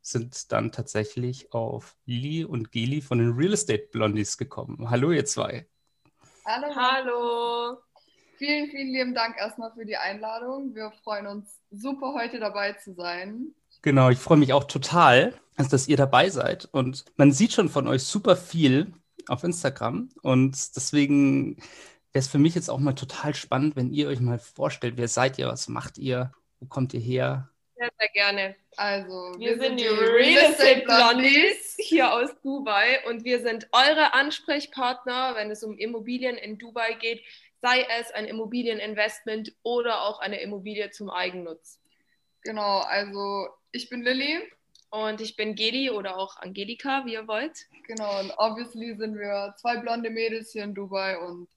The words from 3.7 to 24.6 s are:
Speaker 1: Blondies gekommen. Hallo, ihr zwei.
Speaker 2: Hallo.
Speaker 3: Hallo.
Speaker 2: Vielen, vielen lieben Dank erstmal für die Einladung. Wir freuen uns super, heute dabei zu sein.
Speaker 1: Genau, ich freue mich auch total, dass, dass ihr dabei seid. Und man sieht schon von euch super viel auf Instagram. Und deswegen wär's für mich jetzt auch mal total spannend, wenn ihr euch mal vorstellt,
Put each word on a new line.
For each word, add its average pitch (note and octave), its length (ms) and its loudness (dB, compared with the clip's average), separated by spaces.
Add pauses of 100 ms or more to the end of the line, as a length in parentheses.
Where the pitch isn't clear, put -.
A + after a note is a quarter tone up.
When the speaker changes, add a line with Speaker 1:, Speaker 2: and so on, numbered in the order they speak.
Speaker 1:
Blondies G#2+ 440 0
gekommen. - 540 -10
Hallo, C3 220 2
ihr D#3 140 2
zwei. - 420 -6 (760)
Speaker 2:
Hallo. C4+ 300 -4
Speaker 3:
Hallo. A#3+ 1040 -2 (580)
Speaker 2:
Vielen, D4 320 -2
vielen C#4 240 -8
lieben B3 220 -2
Dank A#3 240 -2
erstmal A3 360 -8
für A3+ 120 -14
die G#3+ 100 -6
Einladung. A3+ 760 -6
Wir G#3+ 160 -10 (140)
freuen G3+ 240 -6
uns G3+ 280 -14 (140)
super, C4+ 440 -8
heute A#3 260 -6
dabei G3+ 320 -4
zu G3 220 -18
sein. F#3 600 -8 (280)
Speaker 1:
Genau, C3+ 280 6
ich B2+ 80 6
freue D#3+ 200 6
mich C3 140 4
auch C#3 120 4
total, D3+ 680 6 (220)
dass, C3+ 120 0
dass C3+ 180 2
ihr D3+ 100 4
dabei C#3 340 6
seid. - 420 -2
Und C3 320 -2 (120)
man C#3+ 140 10
sieht E3 220 4
schon F#3 160 2
von C3+ 180 0
euch C3 160 0
super G#3 320 2
viel D#3 580 2 (360)
auf B2+ 160 -4
Instagram. F3 640 -2 (120)
Und C3 540 2
deswegen C#3 840 2 (540)
wär's C3 140 0
für D3 120 0
mich E3 180 6
jetzt - 140 -4
auch C3 100 -4
mal C#3 140 0
total C#3+ 420 -6
spannend, C#3 400 -2
wenn B2+ 160 -2
ihr C#3+ 160 0
euch C3+ 100 -4
mal A#2+ 220 0
vorstellt, C3+ 560 -4